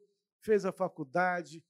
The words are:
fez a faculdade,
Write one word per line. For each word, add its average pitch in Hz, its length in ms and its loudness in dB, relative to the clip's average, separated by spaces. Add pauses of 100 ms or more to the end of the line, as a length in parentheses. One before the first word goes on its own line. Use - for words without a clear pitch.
(400)
fez 214 260 2
a 185 60 0
faculdade, 170 1000 -2